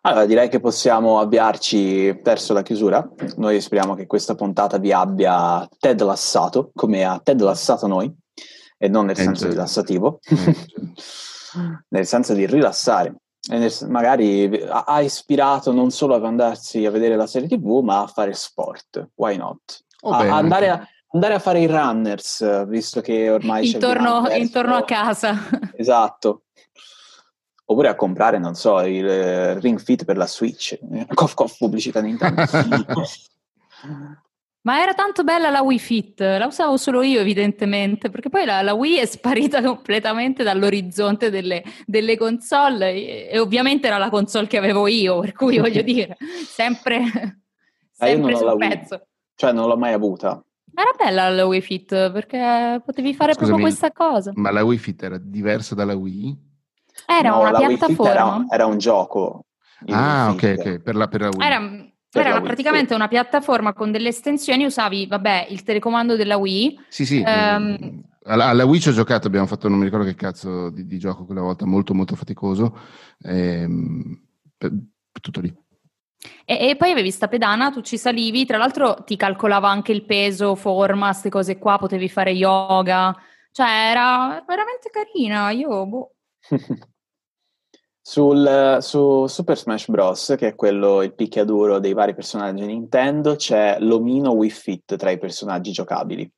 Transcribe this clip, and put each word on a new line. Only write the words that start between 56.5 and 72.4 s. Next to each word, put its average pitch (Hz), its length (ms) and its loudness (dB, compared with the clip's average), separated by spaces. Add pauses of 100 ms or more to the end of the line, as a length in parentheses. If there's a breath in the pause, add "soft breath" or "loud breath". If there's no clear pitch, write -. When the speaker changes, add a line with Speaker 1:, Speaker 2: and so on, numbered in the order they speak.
Speaker 3:
Era 330 240 2
Speaker 1:
No, 220 120 2
Speaker 3:
una 110 100 4
Speaker 1:
la - 80 4
Wii - 180 4
Fit - 40 -2
era - 140 2
Speaker 3:
piattaforma. 196 400 2
Speaker 1:
un, 247 140 -2
era 113 160 2
un 107 120 0
gioco, 101 680 0 (400 soft breath)
il 104 80 -6
Speaker 2:
Ah, 135 340 2
Speaker 1:
Wii 98 80 2
Speaker 2:
ok, 92 40 -8
Speaker 1:
Fit. 98 280 2
Speaker 2:
ok, 87 120 -4
per 107 160 -6
la, 107 120 2
per 107 140 -4
la 104 80 0
Wii. 95 180 -2
Speaker 3:
Era, 262 120 2
Speaker 1:
Per 208 600 -6
Speaker 3:
era - 20 2
Speaker 1:
la 269 60 2
Speaker 3:
una, 226 100 2
Speaker 1:
Wii, 185 80 -4
Speaker 3:
praticamente 277 420 0
Speaker 1:
sì. 240 40 0
Speaker 3:
una 214 140 0
piattaforma 240 680 0
con 214 180 -4
delle 220 180 -2
estensioni, 285 560 -2
usavi, 196 420 -2
vabbè, 196 420 -2
il 185 140 -12
telecomando 233 520 0
della 208 220 0
Wii. 196 420 -2 (100)
Speaker 2:
Sì, - 160 -4
sì, 127 200 0
Speaker 3:
Ehm, 208 540 2
Speaker 2:
ehm, - 220 -14 (240)
alla, 113 220 4
alla 123 180 6
Wii 156 140 6
ci 156 100 4
ho 123 40 4
giocato, 113 340 2
abbiamo 98 200 2
fatto 107 200 -4
non 101 120 4
mi 98 60 2
ricordo 101 200 -2
che 95 100 -4
cazzo 90 540 -8
di, 92 160 -12
di 95 140 -10
gioco 92 260 -8
quella 95 160 -8
volta, 90 240 -6
molto, 95 280 0
molto 95 220 -2
faticoso, 101 640 -4 (460 loud breath)